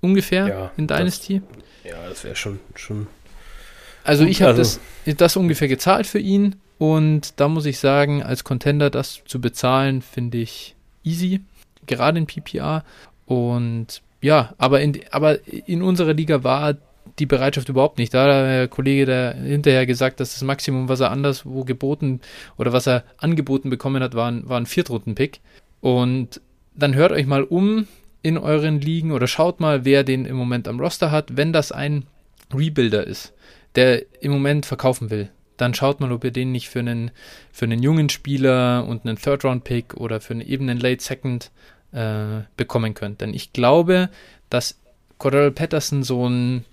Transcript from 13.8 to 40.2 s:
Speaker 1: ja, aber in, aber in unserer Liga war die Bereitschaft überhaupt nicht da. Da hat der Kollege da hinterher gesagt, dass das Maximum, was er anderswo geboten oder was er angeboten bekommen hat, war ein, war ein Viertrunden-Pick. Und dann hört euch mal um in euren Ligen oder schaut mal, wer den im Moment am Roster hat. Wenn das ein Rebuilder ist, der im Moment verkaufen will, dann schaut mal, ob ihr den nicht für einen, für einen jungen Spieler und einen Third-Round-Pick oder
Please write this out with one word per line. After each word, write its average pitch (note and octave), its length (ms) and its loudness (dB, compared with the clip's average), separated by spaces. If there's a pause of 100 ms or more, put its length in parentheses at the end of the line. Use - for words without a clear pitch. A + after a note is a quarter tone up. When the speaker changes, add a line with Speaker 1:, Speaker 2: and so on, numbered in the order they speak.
Speaker 1:
ja, C#3 380 2
aber C3+ 220 4
in, D3 200 0 (100)
aber D3+ 360 2
in - 360 -6
unserer F3+ 300 2
Liga D3+ 320 0
war C#3+ 320 0 (420)
die D3+ 80 0
Bereitschaft C3+ 420 0
überhaupt C3+ 300 2
nicht A#2+ 160 -2
da. C3 120 4
Da C#3 120 6
hat C3+ 80 2
der B2+ 220 0
Kollege C3+ 380 2
da B2+ 260 0
hinterher C3+ 540 2
gesagt, B2+ 340 0
dass B2+ 140 -6
das - 80 -8
Maximum, C3+ 460 -4
was B2+ 120 0
er B2+ 100 2
anderswo C3+ 540 -4
geboten C3 560 -4 (360)
oder A#2+ 160 -2
was B2+ 140 2
er B2 180 2 (140)
angeboten D3 520 -2
bekommen C3+ 320 -2
hat, B2+ 120 -4
war A#2 160 -2
ein, A#2+ 180 -8
war B2 100 -2
ein A#2 80 -4
Viertrunden-Pick. B2 720 -4 (400)
Und B2 600 0 (340)
dann C#3+ 200 0
hört D3+ 180 6
euch C#3+ 140 0
mal C#3 160 2
um G3+ 460 0 (340)
in D#3+ 160 0
euren D3+ 420 0
Ligen D#3+ 320 -2
oder B2+ 140 0
schaut E3+ 340 0
mal, D3 240 0
wer C3+ 200 6
den C3 200 -2
im C3 120 -6
Moment B2 320 -4
am A#2+ 120 -6
Roster E3 300 -2
hat. D3 260 -2
Wenn D3+ 160 0
das D#3 200 0
ein C#3+ 320 -4 (500)
Rebuilder C3 520 0
ist, - 260 -12 (440)
der B2+ 280 4 (180)
im C#3+ 100 -2
Moment C#3+ 340 0
verkaufen B2 440 -2
will, G#2 200 -4 (300)
dann B2 140 0
schaut C#3 260 0
mal, B2+ 120 -2
ob A#2+ 120 -6
ihr B2+ 60 -2
den B2+ 220 -4
nicht B2 160 -6
für - 120 -8
einen, A#2 300 -4 (420)
für - 140 -6
einen A#2 160 0
jungen D3+ 260 4
Spieler B2+ 800 2
und A#2 180 -8
einen A2 120 -4
Third-Round-Pick B2+ 760 -2
oder A2+ 260 -6